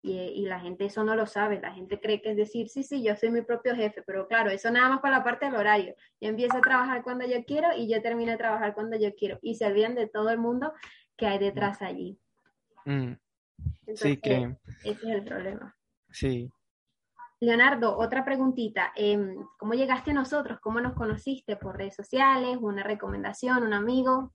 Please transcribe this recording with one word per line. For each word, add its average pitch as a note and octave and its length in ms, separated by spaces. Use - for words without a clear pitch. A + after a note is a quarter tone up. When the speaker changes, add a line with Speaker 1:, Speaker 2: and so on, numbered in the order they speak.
Speaker 1:
Y, F#3+ 140
y F#3 300
la F#3 140
gente F3+ 260
eso G#3 180
no G#3+ 120
lo A3+ 100
sabe, G#3 340
la G3 140
gente F#3+ 260
cree G#3+ 220
que A3 100
es G#3 60
decir, A3 320
"Sí, C#4 140
sí, C4+ 200
yo G#3 120
soy A3+ 160
mi A#3 100
propio A#3+ 340
jefe", G#3+ 280
pero F#3+ 240
claro, A3 240
eso G3 200
nada B3+ 180
más C4+ 120
para C4+ 160
la A#3+ 60
parte A#3+ 240
del C4 80
horario. G#3 400
Yo G#3+ 80
empiezo A#3+ 300
a - 20
trabajar B3+ 420
cuando B3 240
yo A#3+ 180
quiero D4+ 300
y A3+ 160
yo A3 100
termino A#3 300
de A3+ 60
trabajar A3 380
cuando A3 220
yo G#3 180
quiero. - 260
Y A#3 140
se A3+ 100
olvidan G#3+ 300
de A3+ 120
todo G#3+ 220
el A3+ 80
mundo B3 340
que A3+ 80
hay G3+ 140
detrás G3+ 420
allí. F#3 380
Speaker 2:
Mm. C3 280
Speaker 1:
Entonces, G#3 260
Speaker 2:
Sí, C3+ 80
que B2+ 360
Speaker 1:
ese G#3+ 260
es A3 60
el G3+ 100
problema. G3 500
Speaker 2:
Sí. B2 400
Speaker 1:
Leonardo, A#3 580
otra A#3+ 260
preguntita. B3+ 720
Em, G#3 400
¿cómo G#3+ 160
llegaste C4 380
a - 20
nosotros? C#4+ 480
¿Cómo A3 200
nos B3+ 120
conociste? A3 640
¿Por F#3+ 200
redes G3 180
sociales? C4 680
¿Una G3+ 220
recomendación? G3+ 800
¿Un G#3+ 100
amigo? B3+ 600